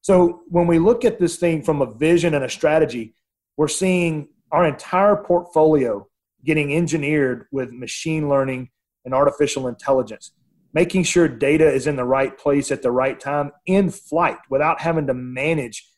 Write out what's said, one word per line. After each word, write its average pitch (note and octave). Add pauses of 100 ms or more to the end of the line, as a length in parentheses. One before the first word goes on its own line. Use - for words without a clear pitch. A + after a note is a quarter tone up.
So F3+
when F3
we E3+
look F3
at A3
this E3+
thing E3
from D3
a B2
vision D#3
and C#3
a B2
strategy, D3 (420)
we're D3
seeing E3+ (240)
our E3
entire F#3+
portfolio D#3 (380)
getting D3
engineered C#3+
with C3+
machine D3
learning C3 (340)
and B2+
artificial C#3
intelligence, A#2+ (400)
making F3+
sure E3+
data D3
is C3+
in C#3+
the B2+
right C3+
place C#3+
at C#3
the B2+
right B2+
time C#3+ (160)
in F#3
flight D3+ (100)
without D3+
having D#3+
to C3+
manage B2+ (120)